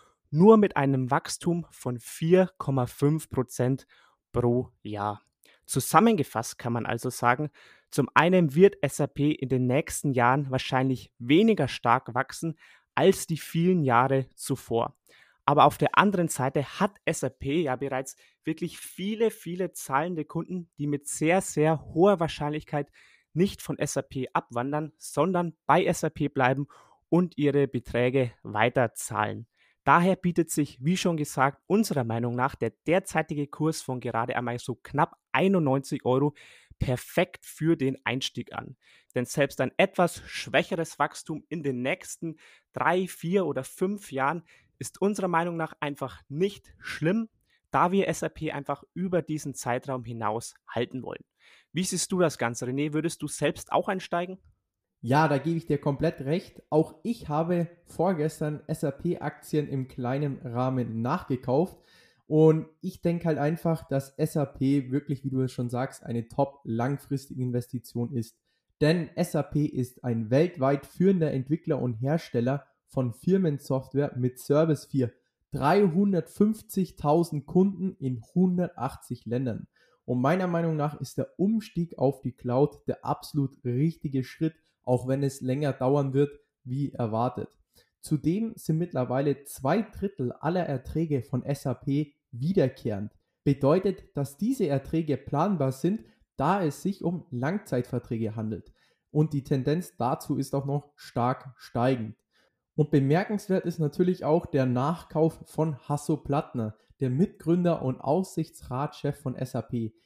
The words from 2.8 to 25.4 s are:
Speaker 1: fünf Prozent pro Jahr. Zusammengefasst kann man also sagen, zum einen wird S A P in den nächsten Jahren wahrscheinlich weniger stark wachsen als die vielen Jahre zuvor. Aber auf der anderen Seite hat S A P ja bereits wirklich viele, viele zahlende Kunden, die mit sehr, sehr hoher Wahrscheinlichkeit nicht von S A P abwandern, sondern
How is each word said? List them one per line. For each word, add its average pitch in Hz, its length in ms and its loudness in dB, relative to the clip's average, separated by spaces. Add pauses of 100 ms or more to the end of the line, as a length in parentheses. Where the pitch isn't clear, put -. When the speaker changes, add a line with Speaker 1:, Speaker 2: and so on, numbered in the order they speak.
Speaker 1:
fünf 147 440 0
Prozent 127 560 -2 (460)
pro 120 380 0 (120)
Jahr. 104 400 -4 (420)
Zusammengefasst 160 920 2
kann 117 160 -4
man 113 100 -2
also 117 240 -4
sagen, 127 400 0 (420)
zum - 220 0
einen 165 440 6
wird 196 260 8
S 143 180 -2
A 143 60 2
P 143 240 0
in 131 180 -4
den 127 200 0
nächsten 139 440 0
Jahren 127 380 2
wahrscheinlich 131 680 -2
weniger 156 500 4
stark 120 460 0
wachsen 143 440 -4 (360)
als 190 340 4
die 160 100 -2
vielen 170 460 2
Jahre 131 500 4
zuvor. - 640 -4 (480)
Aber 143 180 6
auf - 140 4
der - 180 2
anderen 180 320 4
Seite 135 500 -2
hat - 280 -2
S 170 180 -2
A 127 60 -2
P 147 320 -2
ja 127 140 -2
bereits 131 380 -6 (300)
wirklich 160 340 -6
viele, 214 520 -2
viele 180 420 -6
zahlende 151 540 -2
Kunden, 170 500 -8
die 147 120 -4
mit 147 200 -4
sehr, 165 320 2
sehr 156 460 0
hoher 180 340 4
Wahrscheinlichkeit 151 680 -4 (420)
nicht 180 300 0
von - 160 -6
S - 180 -4
A 135 60 -2
P 131 320 -8
abwandern, 139 640 -4
sondern 175 680 0